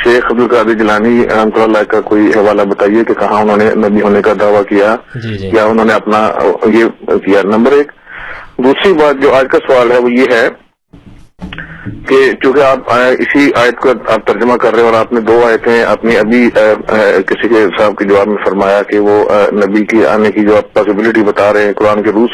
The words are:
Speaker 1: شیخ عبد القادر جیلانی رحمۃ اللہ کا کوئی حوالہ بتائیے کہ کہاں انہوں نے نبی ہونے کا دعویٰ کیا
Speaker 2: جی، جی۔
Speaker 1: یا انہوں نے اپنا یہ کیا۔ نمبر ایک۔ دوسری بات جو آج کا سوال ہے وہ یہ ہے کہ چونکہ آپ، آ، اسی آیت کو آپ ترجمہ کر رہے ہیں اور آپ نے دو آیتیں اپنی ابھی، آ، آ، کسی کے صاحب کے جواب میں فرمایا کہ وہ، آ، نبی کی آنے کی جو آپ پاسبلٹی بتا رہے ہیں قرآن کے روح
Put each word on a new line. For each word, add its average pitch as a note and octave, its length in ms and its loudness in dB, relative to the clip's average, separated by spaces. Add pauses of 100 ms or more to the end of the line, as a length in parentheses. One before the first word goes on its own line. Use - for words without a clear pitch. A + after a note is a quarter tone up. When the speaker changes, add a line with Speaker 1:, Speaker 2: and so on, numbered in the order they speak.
Speaker 1:
شیخ A#2+ 260 2
عبد A#2+ 100 -2
القادر A#2 320 0
جیلانی A2 560 0
رحمۃ A2 340 0
اللہ A2 260 2
کا G#2+ 120 0
کوئی G#2+ 260 0
حوالہ G#2 360 2
بتائیے G#2 420 0
کہ A2+ 100 0
کہاں G#2 280 -2
انہوں G#2 140 0
نے G#2+ 180 2
نبی G#2 260 0
ہونے G2+ 220 0
کا G#2+ 180 2
دعویٰ G#2 240 2
کیا G#2 320 0 (180)
Speaker 2:
جی، A2 240 -10
جی۔ F#2+ 140 -10
Speaker 1:
یا A2 120 2
انہوں A2+ 200 0
نے A2 80 2
اپنا G#2+ 400 0 (340)
یہ A2+ 180 2 (220)
کیا۔ G2 380 0
نمبر A2 280 0
ایک۔ C#3+ 200 0 (680)
دوسری C3+ 340 0
بات D3 300 0
جو C3+ 120 2
آج C3 160 2
کا D#3+ 160 2
سوال B2 260 2
ہے B2+ 60 2
وہ B2 140 0
یہ B2+ 200 2
ہے A2+ 160 0 (1600)
کہ C3+ 240 2 (100)
چونکہ C#3 200 0
آپ، C3 300 0
آ، B2 60 2
اسی B2+ 560 0
آیت A#2 220 0
کو C#3 140 0
آپ A2 360 -2
ترجمہ A#2 300 0
کر A2+ 180 0
رہے A#2 80 2
ہیں A#2 80 2
اور A2+ 100 2
آپ A2 120 -4
نے A#2+ 80 0
دو A2+ 260 2
آیتیں A#2 360 0
اپنی G#2+ 340 0
ابھی، A2+ 400 2
آ، - 20 0 (340)
آ، A2 40 0 (300)
کسی - 220 -4
کے A2 180 2 (120)
صاحب G#2 180 0
کے G#2 80 -4
جواب G2+ 220 2
میں G#2 180 -4
فرمایا G2 380 0
کہ G#2 160 -4
وہ، G#2 320 2
آ، G2+ 220 2
نبی G#2 320 0
کی A2 220 2
آنے G#2+ 260 0
کی G#2+ 80 -2
جو G#2+ 160 2
آپ G2+ 160 -2
پاسبلٹی G#2+ 500 0
بتا G2+ 300 0
رہے G#2 120 0
ہیں G2+ 80 -2
قرآن G#2 300 0
کے G#2+ 100 0
روح A2+ 220 0